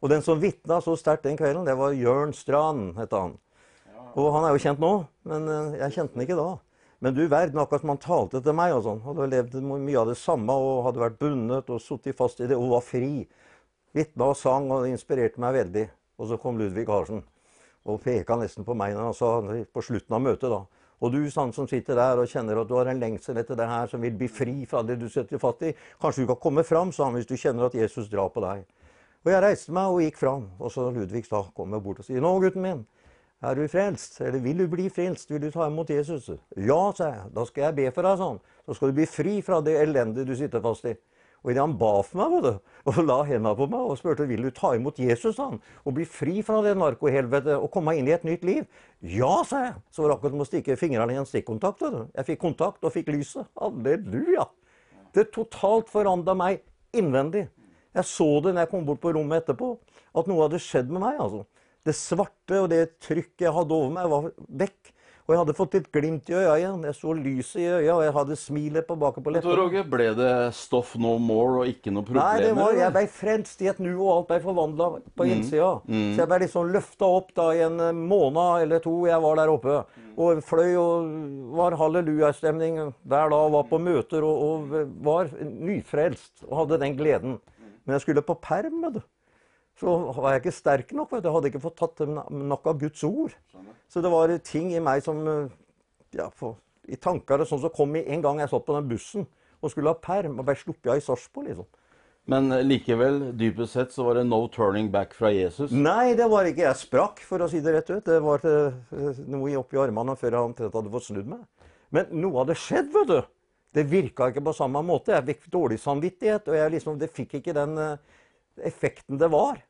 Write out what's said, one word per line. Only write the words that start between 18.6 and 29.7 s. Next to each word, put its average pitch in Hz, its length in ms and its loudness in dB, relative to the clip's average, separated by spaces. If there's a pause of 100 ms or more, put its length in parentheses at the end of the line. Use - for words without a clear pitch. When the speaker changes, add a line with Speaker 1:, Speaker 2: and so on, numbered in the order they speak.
Speaker 1:
på 120 80 -4
meg 101 180 -2
når 110 160 -4
han 104 60 -6
sa, 120 140 0 (420)
på 117 120 -8
slutten 113 320 -6
av 117 60 0
møtet 127 300 0
da: 98 140 -4 (360)
"Og 120 120 0
du, 143 80 0 (100)
sånn 131 240 -2
som 139 120 -6
sitter 131 280 -2
der 123 240 4
og 120 80 2
kjenner 113 320 -2
at 113 80 -2
du 120 80 -4
har 127 160 2
en 131 80 -4
lengsel 113 400 -6
etter 117 160 -6
det 113 140 -2
her, 117 180 -2
som 120 160 -8
vil 120 160 -2
bli 127 80 -4
fri 127 400 -6
fra 131 160 -2
det 120 160 -4
du 117 100 -8
sitter 127 300 -6
fast 123 240 -2
i, 160 80 -2 (300)
kanskje 135 240 0
du 123 80 2
kan 120 100 -4
komme 156 240 2
fram", 175 240 2
sa 147 160 -2
han, 123 80 -2
"hvis 120 140 -6
du 127 100 -6
kjenner 123 300 0
at 123 100 -8
Jesus 110 320 -2
drar 98 240 0
på 110 80 -2
deg." 98 220 -6 (600)
Og 170 60 2
jeg 185 120 4
reiste 196 320 2